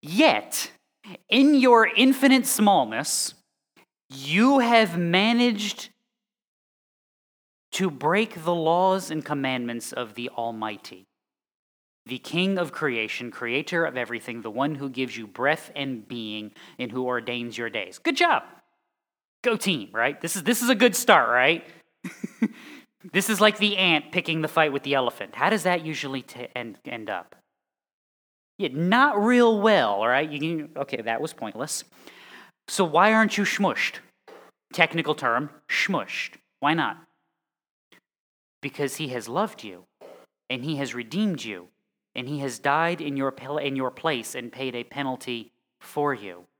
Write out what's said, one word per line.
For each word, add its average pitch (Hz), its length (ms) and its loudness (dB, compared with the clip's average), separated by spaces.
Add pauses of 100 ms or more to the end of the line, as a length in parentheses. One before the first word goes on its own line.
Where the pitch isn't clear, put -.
Yet, 180 680 0 (600)
in 277 260 6
your 240 320 8
infinite 262 580 4
smallness, 151 880 2 (760)
you 170 500 2
have 226 380 4
managed 208 920 2 (1800)
to 190 180 -2
break 165 540 -2
the 175 100 0
laws 180 580 2
and 156 120 -6
commandments 127 680 -6
of 110 220 -8
the 120 140 -8
Almighty, 110 760 -8 (1000)
the 123 140 -10
King 190 380 -2
of 170 160 -4
creation, 120 580 -4
creator 151 540 -2
of 139 100 -6
everything, 120 460 -8
the 107 100 -8
one 139 240 -2
who 139 140 -6
gives 127 260 -6
you 113 100 -12
breath 131 480 -2
and 131 320 -8
being, 107 460 -10 (260)
and 123 140 -8
who 127 140 -4
ordains 120 520 -6
your 117 120 -6
days. 101 280 -8
Good 285 200 -2
job. 330 260 2 (1000)
Go 233 140 0
team, 143 380 -4
right? 120 260 0
This - 160 -6
is, 180 80 -8
this 226 180 0
is 240 80 0
a 254 60 4
good 208 220 4
start, 143 320 6
right? 131 360 2 (380)
<laughs> - 460 -6 (640)
This 190 160 0
is 202 100 2
like 208 200 6
the 202 180 0
ant 170 340 2
picking 165 300 -2
the 156 60 -2
fight 156 260 2
with 139 80 -4
the 139 140 -2
elephant. 120 400 -2
How 147 160 2
does 208 100 0
that 175 240 -2
usually 135 380 -8
t-, 123 320 -14
end, 117 300 -10
end 113 220 -10
up? 95 280 -8 (1200)
Yeah, 180 140 -2
not 202 520 4
real 233 380 6
well, 123 420 4
right? 131 240 2
You 147 120 -8
can, 156 360 -4
okay, 139 280 -6
that 113 180 -2
was 156 100 -6
pointless. 113 520 -8 (840)
So - 160 0
why 175 300 6
aren't 220 240 4
you 202 60 0
shmushed? - 560 -2 (720)
Technical 160 400 0
term, 127 380 -2 (180)
shmushed. - 680 -4 (240)
Why 143 120 2
not? 120 240 -2 (1700)
Because 143 320 -6
he 151 140 -8
has 113 200 -8
loved 180 340 -4
you, 92 200 -16 (680)
and 123 140 -6
he 151 140 -4
has 127 180 -6
redeemed 151 480 -4
you, 92 240 -10 (480)
and 127 120 -8
he 147 120 -6
has 131 180 -6
died 165 440 0
in 143 160 -6
your 135 140 -2
pl-, 139 280 -6
in 139 160 -4
your 131 160 -2
place 139 420 -4
and 120 180 -10
paid 131 220 -8
a 120 100 -8
penalty 127 680 -8 (280)
for 147 320 -4
you. 92 340 -10 (140)